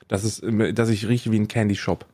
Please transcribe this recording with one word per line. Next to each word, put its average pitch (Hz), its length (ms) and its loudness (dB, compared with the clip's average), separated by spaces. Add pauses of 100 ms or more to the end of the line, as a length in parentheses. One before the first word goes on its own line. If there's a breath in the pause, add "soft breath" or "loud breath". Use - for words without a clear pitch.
Das 101 160 -4
ist, 107 200 -4 (360)
dass 113 100 4
ich 104 200 0
rieche 117 240 0
wie 107 80 4
ein 104 80 0
Candy 107 260 0
Shop. - 400 -4